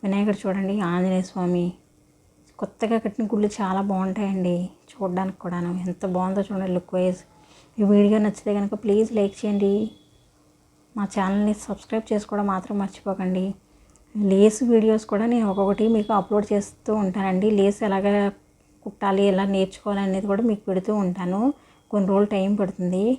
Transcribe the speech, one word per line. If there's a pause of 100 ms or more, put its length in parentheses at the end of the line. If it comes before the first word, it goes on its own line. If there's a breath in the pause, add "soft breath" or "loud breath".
వినాయకుడు
చూడండి, (160)
ఆంజనేయ
స్వామి, (960)
కొత్తగా
కట్టిన
గుళ్ళు (100)
చాలా (120)
బాగుంటాయండి (380)
చూడడానికి
కూడాను. (140)
ఎంత (140)
బాగుందో
చూడండి
లుక్
వైజ్. (560 soft breath)
ఈ
వీడియో
నచ్చితే (100)
కనుక (120)
ప్లీజ్ (100)
లైక్
చేయండి. (1200)
మా (100)
ఛానల్ని
సబ్స్క్రైబ్
చేసుకోవడం
మాత్రం
మర్చిపోకండి. (880 soft breath)
లేస్ (100)
వీడియోస్
కూడా
నేను
ఒక్కొక్కటి (120)
మీకు
అప్‌లోడ్
చేస్తూ (100)
ఉంటానండి. (100)
లేస్
ఎలాగ (760)
కుట్టాలి,
ఎలా (100)
నేర్చుకోవాలి
అనేది
కూడా
మీకు
పెడుతూ (100)
ఉంటాను. (500 soft breath)
కొన్ని
రోజులు
టైమ్
పడుతుంది. (140)